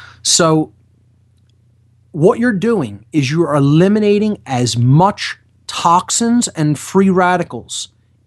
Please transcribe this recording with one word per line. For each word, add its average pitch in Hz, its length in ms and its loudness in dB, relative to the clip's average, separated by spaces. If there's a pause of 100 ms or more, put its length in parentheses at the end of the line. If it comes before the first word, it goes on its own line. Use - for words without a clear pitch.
(220)
So 160 500 0 (1400)
what 196 300 0
you're 247 120 0
doing 170 600 -4
is 135 180 0
you're 156 240 0
eliminating 202 920 2
as 123 320 -2
much 147 640 2 (300)
toxins 233 800 0
and 151 280 -2
free 190 340 0
radicals 180 800 -2 (360)